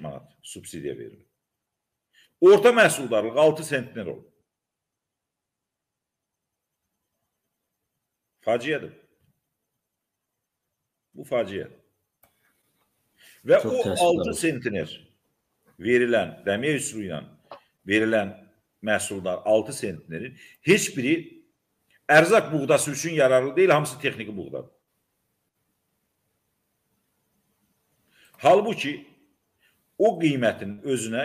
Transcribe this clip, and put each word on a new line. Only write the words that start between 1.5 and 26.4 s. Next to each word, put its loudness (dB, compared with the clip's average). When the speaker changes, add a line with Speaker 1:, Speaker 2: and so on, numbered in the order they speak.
Speaker 1:
Orta 8
məhsuldarlıq 2
altı 4
sentner -6
olur. -16
Faciədir. -4
Bu -18
faciədir. -6
Və 6
Speaker 2:
Çox -4
Speaker 1:
o 0
Speaker 2:
təəssüflər 0
Speaker 1:
altı 2
Speaker 2:
olsun. -6
Speaker 1:
sentner -4
verilən, 0
dəmiyə -2
üsulu -10
ilə -10
verilən 0
məhsuldar -4
altı 2
sentnerin -10
heç 2
biri 0
ərzaq 6
buğdası 0
üçün -8
yararlı 4
deyil, 4
hamısı 0
texniki -8
buğdadır. -12